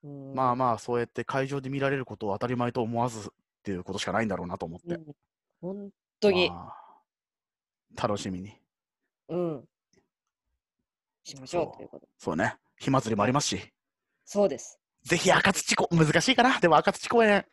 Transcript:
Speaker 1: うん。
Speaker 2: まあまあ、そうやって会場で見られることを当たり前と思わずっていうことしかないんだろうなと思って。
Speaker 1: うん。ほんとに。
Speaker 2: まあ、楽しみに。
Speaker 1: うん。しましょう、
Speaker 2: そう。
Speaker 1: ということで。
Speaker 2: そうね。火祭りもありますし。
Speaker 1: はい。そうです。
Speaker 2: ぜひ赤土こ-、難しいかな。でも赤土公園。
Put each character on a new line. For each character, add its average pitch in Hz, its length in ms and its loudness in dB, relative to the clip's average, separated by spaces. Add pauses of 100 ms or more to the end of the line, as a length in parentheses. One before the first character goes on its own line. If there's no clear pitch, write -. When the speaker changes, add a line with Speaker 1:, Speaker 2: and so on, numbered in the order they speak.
Speaker 1:
う 147 40 -16
ん。 139 260 -14
Speaker 2:
ま 131 180 0
あ 123 40 0
ま 127 180 0
あ、 110 40 -2
そ 120 180 -6
う 120 40 0
や 120 60 -2
っ - 20 -20
て - 160 -8
会 135 240 -4
場 139 140 -6
で 131 80 -10
見 139 100 -6
ら 139 100 0
れ 139 80 -2
る 131 80 -6
こ 104 120 -14
と 107 100 -6
を 98 60 -2
当 101 60 -6
た 120 80 -4
り 123 80 -2
前 120 160 -2
と 127 100 -4
思 117 200 -2
わ 127 80 0
ず 107 180 -12
っ - 40 -14 (320)
て 101 80 -6
い 92 40 -2
う 90 80 -8
こ 95 100 -10
と 98 60 -6
し - 60 -6
か 95 60 -4
な 104 100 2
い 113 40 0
ん 107 40 -4
だ 92 60 -2
ろ 87 100 -8
う - 20 -10
な 90 100 -8
と 92 80 -8
思 82 120 -12
っ - 20 -16
て。 170 160 -8
Speaker 1:
う - 20 -10
ん。 160 80 -14 (560)
ほ 180 120 -10
ん 202 160 -14 (300)
と 202 120 4
に。 180 180 4
Speaker 2:
ま 87 240 -12 (1200)
あ、 123 100 -2
楽 101 120 0
し 104 100 -6
み 90 120 -8
に。 104 120 -14 (760)
Speaker 1:
う 160 60 -6
ん。 160 280 -4 (1600)
し - 140 -18
ま 131 100 -18
し 170 80 -8
ょ 175 60 0
う、 - 40 0
Speaker 2:
そ - 80 -14
う。 - 40 -20
Speaker 1:
と - 60 -16
い - 20 -16
う - 40 -20
こ - 100 -20
と - 60 -20
で。 - 120 -20
Speaker 2:
そ - 160 -4
う - 20 -2
ね。 107 200 -2 (220)
火 - 120 -4
祭 131 220 2
り 110 40 0
も 101 80 2
あ 107 40 2
り 127 60 0
ま 143 80 2
す - 60 -2
し。 - 80 -4
Speaker 1:
は 90 60 -6
い。 - 120 -18 (520)
そ 202 200 0
う 180 40 2
で 135 100 -6
す。 - 200 -20 (240)
Speaker 2:
ぜ 175 140 2
ひ 180 140 4
赤 170 220 4
土 - 220 0
こ-、 - 160 0
難 160 300 6
し - 80 0
い 262 60 4
か 240 80 6
な。 254 160 4
で 180 80 4
も 160 100 8
赤 180 160 4
土 - 160 -8
公 233 140 6
園。 208 300 4